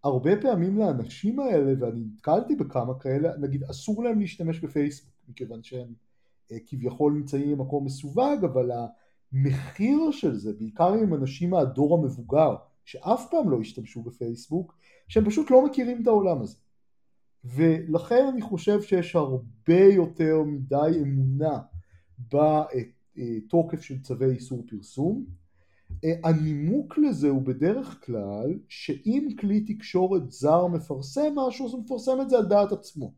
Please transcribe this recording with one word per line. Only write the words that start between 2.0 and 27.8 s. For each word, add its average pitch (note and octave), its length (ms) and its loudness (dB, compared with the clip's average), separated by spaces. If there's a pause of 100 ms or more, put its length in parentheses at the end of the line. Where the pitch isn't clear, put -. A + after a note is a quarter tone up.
נתקלתי A3+ 440 0
בכמה B2+ 420 -4
כאלה, D3 400 -2
נגיד, C3+ 260 -4
אסור A3 400 -6
להם A3+ 160 0
להשתמש E3 400 -6
בפייסבוק, D3 540 -6 (140)
מכיוון A2+ 340 -14
שהם, B2 300 -14 (600)
אה, A#2 40 -12 (100)
כביכול C3+ 460 0
נמצאים C#3+ 380 -2
במקום C#3 340 -4
מסווג, G3 600 -2
אבל B2+ 260 0 (640)
המחיר G#3 760 0
של E3+ 240 -2
זה, G#2 240 -6
בעיקר E3 340 0
עם G#3+ 220 2
אנשים C#3 360 -4
מהדור D3 480 2
המבוגר, B2 580 0 (280)
שאף - 460 -4
פעם C#4+ 200 2
לא A#2+ 100 2
השתמשו A2 420 -12
בפייסבוק, A#2+ 720 -8 (340)
שהם A3 160 2
פשוט G#3+ 260 0
לא C4 160 8
מכירים B3 360 -2
את A3 40 0
העולם F#3+ 360 2
הזה. - 140 -12 (880)
ולכן E3 880 2
אני A#3+ 100 -4
חושב G#3 400 0
שיש F3+ 340 0
הרבה D3 680 2 (100)
יותר D#3+ 520 2
מדי D3 560 0
אמונה C#3 560 0 (600)
בתוקף D3 1600 -2
של C3 200 -10
צווי B2+ 320 0
איסור A#2+ 340 -8
פרסום. D3 560 -4 (800)
אה, E3 100 0 (100)
הנימוק D#3+ 760 0
לזה F3+ 300 2
הוא C3+ 140 2
בדרך D3+ 640 -2